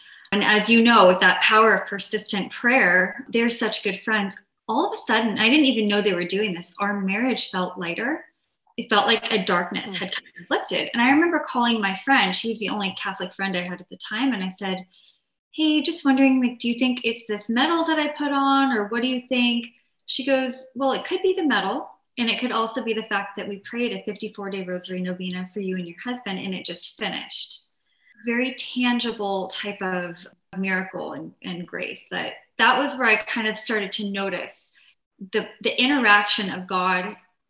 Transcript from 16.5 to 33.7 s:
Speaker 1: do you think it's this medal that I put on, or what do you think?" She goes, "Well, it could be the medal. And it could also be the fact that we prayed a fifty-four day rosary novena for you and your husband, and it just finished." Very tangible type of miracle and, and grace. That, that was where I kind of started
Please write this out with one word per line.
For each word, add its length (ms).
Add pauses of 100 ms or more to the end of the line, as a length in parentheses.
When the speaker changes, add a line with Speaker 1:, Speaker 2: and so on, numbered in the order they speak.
Speaker 1:
do 100
you 60
think 300
it's 220
this 220
medal 360
that 140
I 100
put 220
on, 460
or 120
what 140
do 60
you 200
think?" 380 (400)
She 200
goes, 480
"Well, 180
it 120
could 180
be 120
the 120
medal. 420 (300)
And 100
it 120
could 120
also 300
be 100
the 120
fact 320
that 120
we 120
prayed 320
a 100
fifty-four 480
day 140
rosary 360
novena 540
for 60
you 160
and 120
your 160
husband, 340
and 160
it 120
just 320
finished." 640 (640)
Very 280
tangible 920
type 320
of 460 (300)
miracle 560
and, 200 (120)
and 200
grace. 460
That, 220 (240)
that 200
was 200
where 100
I 80
kind 320
of 100
started 360